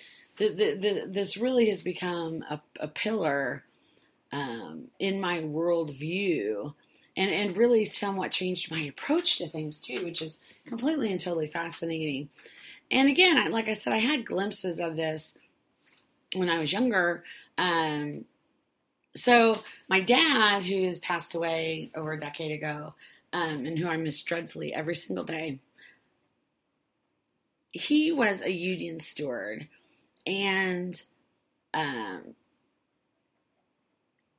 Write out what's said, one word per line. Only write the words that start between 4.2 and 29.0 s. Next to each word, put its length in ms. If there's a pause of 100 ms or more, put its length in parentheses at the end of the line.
um, 580 (100)
in 200
my 200
worldview, 1400 (420)
and, 140
and 260
really 280
somewhat 440
changed 400
my 120
approach 580
to 80
things 320
too, 260
which 160
is 180 (280)
completely 440
and 80
totally 280
fascinating. 800 (600)
And 180
again, 300
I, 100
like 220
I 40
said, 200
I 60
had 260
glimpses 520
of 200
this 400 (960)
when 160
I 100
was 140
younger. 500 (340)
Um, 680 (920)
so 480 (240)
my 140
dad, 640
who 200
has 160
passed 340
away 640
over 160
a 80
decade 320
ago, 420 (380)
um, 340
and 140
who 80
I 80
miss 280
dreadfully 500
every 220
single 280
day, 360 (2000)
he 400
was 300
a 100
union 480
steward, 680 (580)